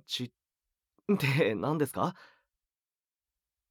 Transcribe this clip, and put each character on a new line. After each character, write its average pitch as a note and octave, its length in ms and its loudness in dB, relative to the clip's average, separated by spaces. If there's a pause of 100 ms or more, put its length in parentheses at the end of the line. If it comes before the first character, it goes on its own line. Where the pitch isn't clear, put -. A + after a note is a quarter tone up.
チ - 200 -6
っ - 920 -6
て C3+ 360 2
何 B2+ 240 -2
で D3 80 2
す - 60 -10
か？ C3+ 240 -2 (1500)